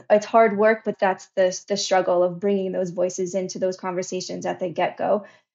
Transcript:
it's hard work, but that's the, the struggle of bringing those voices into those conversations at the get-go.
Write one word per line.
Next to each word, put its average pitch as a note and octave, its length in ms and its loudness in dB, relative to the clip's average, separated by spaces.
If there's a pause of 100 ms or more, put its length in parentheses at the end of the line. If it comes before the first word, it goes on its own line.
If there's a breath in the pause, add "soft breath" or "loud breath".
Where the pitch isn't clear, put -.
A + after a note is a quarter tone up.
it's G#3 160 4
hard A3+ 320 4
work, A3 260 4
but G#3 140 -4
that's F#3+ 380 -2
the, F#3 200 2 (120)
the G3+ 100 -2
struggle F#3 460 2
of F3 160 -2
bringing G3 320 0
those F#3 180 -4
voices F3+ 460 -4
into F#3 240 -6
those F#3 180 -2
conversations F3+ 720 -6
at F3 120 -6
the F#3 100 -4
get-go. F3+ 560 -2 (300 loud breath)